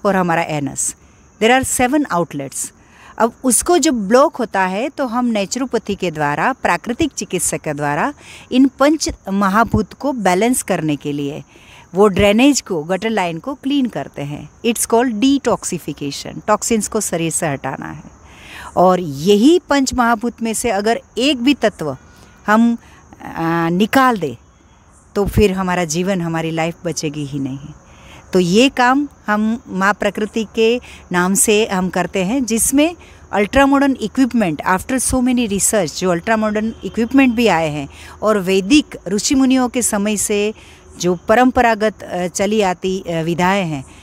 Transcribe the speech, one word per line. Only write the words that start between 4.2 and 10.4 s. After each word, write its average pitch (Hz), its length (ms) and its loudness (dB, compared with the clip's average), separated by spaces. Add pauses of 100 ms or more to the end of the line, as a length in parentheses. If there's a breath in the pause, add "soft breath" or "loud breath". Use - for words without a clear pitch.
होता 208 240 -2
है 190 280 -2
तो 285 180 -4
हम 240 200 -2
naturopathy 226 680 -2
के 180 160 -4
द्वारा, 151 420 0
प्राकृतिक 240 600 -2
चिकित्सा - 440 -4
के 151 180 -6
द्वारा 147 400 -2 (380 loud breath)
इन 262 260 6
पंच 294 320 2 (220)
महाभूत 202 600 0
को 277 200 -4
balance 220 500 2